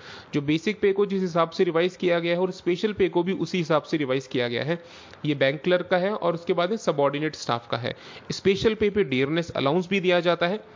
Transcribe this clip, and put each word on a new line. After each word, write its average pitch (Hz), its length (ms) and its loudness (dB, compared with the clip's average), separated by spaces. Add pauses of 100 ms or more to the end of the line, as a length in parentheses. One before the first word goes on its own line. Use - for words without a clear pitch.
(340)
जो 147 80 0
बेसिक 160 380 0
पे 196 140 4
को 202 120 2
जिस 190 160 -2
हिसाब 170 280 0
से 190 140 0
रिवाइज 175 320 2
किया 170 240 2
गया 170 160 0
है 175 60 0
और 185 100 0
स्पेशल 185 420 -2
पे 196 160 2
को 175 140 2
भी 185 80 0
उसी 180 260 -2
हिसाब 156 260 2
से - 140 -2
रिवाइज 135 300 -2
किया 120 200 0
गया 120 160 -2
है। 170 200 -4 (420)
ये 147 100 0
बैंक 139 260 2
क्लर्क 175 300 0
का 180 60 4
है 196 160 0
और 170 200 0
उसके 170 200 -4
बाद 175 160 0
में 220 80 -2
सबॉर्डिनेट 147 580 0
स्टाफ - 340 -4
का 123 80 -2
है। 120 180 -6 (360)
स्पेशल 196 420 2
पे 214 160 0
पे 202 140 0
डियरनेस 147 460 0
अलाउंस 160 400 0
भी 196 100 0
दिया 175 200 2
जाता 175 280 2
है 202 100 -2 (180)